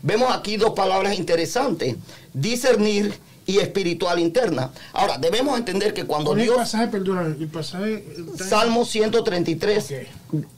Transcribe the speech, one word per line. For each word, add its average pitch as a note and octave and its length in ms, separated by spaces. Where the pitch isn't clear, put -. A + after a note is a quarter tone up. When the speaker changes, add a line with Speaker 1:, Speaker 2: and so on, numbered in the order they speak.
Speaker 1:
Vemos A3 340
aquí G#3 220
dos G#3+ 160
palabras F#3+ 440
interesantes: E3+ 760
discernir G#3 800
y F#3+ 140
espiritual F3 600
interna. E3+ 520
Ahora, - 260
debemos A#3 400
entender G3+ 360
que F3 120
cuando D3+ 260
Speaker 2:
¿Cuál G3+ 100
es A#3+ 40
Speaker 1:
Dios A#3 120
Speaker 2:
el A#3+ 60
pasaje? A3+ 240
Perdóname, F#3 520
el D#3+ 80
pasaje, F3+ 460
eh, E3+ 380
está F#3 120
en F#3 60
Speaker 1:
Salmo A3+ 360
ciento A3 380
treinta F3 280
y D#3 40
tres, G3+ 300
Speaker 2:
Ok. C#3 580